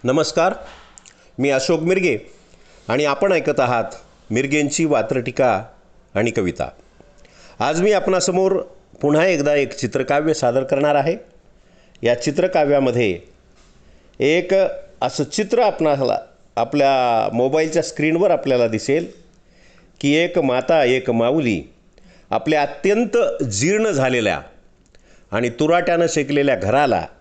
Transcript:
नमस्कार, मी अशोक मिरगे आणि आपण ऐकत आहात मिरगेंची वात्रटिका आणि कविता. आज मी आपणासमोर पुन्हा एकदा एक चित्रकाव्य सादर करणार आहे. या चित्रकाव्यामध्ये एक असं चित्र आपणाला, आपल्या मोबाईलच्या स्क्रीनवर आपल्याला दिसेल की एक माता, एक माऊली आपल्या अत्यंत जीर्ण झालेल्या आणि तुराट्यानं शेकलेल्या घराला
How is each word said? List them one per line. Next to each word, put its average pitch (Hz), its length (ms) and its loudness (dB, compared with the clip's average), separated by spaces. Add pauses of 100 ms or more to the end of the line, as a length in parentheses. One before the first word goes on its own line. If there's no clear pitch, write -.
नमस्कार, 160 500 0 (840)
मी 139 100 0
अशोक 147 320 0
मिरगे 175 360 0 (720)
आणि 139 180 0
आपण 147 260 0
ऐकत 151 280 0
आहात 120 240 0 (480)
मिरगेंची 139 540 0
वात्रटिका 123 800 0 (520)
आणि 113 160 0
कविता. 85 380 -4 (920)
आज 160 220 -2
मी 208 100 2
आपणासमोर 190 600 0 (500)
पुन्हा 151 260 2
एकदा 147 280 0
एक 139 180 -2
चित्रकाव्य 143 600 -2
सादर 131 300 0
करणार 147 320 0
आहे. 151 200 0 (880)
या 120 180 2
चित्रकाव्यामध्ये 143 1000 0 (1000)
एक 175 340 2 (480)
असं 123 220 -4
चित्र 214 360 -2
आपणाला, 147 600 0 (360)
आपल्या 120 800 2
मोबाईलच्या 156 500 0
स्क्रीनवर 165 480 0
आपल्याला 127 360 2
दिसेल 135 380 -2 (960)
की 143 160 2
एक 170 240 0
माता, 135 440 2
एक 127 260 2
माऊली 117 520 0 (680)
आपल्या 151 320 0
अत्यंत 208 840 0
जीर्ण 175 460 0
झालेल्या 123 520 0 (880)
आणि 120 180 -2
तुराट्यानं 170 600 0
शेकलेल्या 143 460 0
घराला 101 500 0 (160)